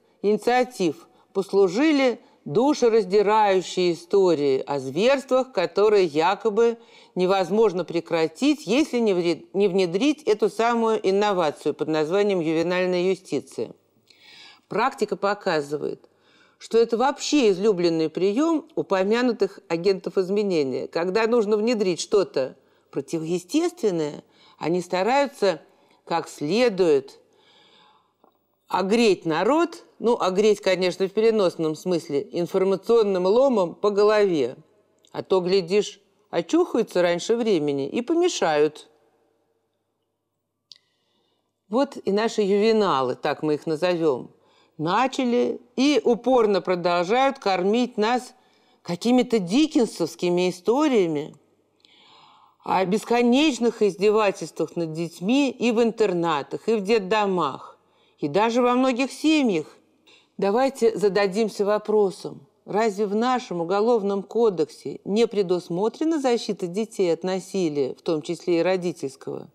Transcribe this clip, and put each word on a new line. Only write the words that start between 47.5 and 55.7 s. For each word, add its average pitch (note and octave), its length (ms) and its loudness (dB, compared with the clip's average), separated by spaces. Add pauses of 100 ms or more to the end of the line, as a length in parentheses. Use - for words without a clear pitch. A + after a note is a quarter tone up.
нас A#3 380 -2 (480)
какими-то A#3 560 0
диккенсовскими F3+ 1120 0
историями G3 840 0 (1300)
о F3+ 200 -2
бесконечных A#3 1000 0
издевательствах G3 920 0
над E3 180 -4
детьми F#3+ 580 -2
и A#3 200 -2